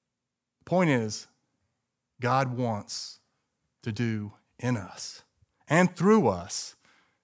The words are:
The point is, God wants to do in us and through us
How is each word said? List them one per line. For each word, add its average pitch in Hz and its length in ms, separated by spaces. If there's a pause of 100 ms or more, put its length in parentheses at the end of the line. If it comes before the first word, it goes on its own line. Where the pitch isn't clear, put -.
(600)
The - 100
point 180 200
is, 113 380 (920)
God 127 340
wants 113 640 (600)
to 117 100
do 107 420 (240)
in 123 200
us - 460 (440)
and 180 280
through 196 320
us 90 480 (480)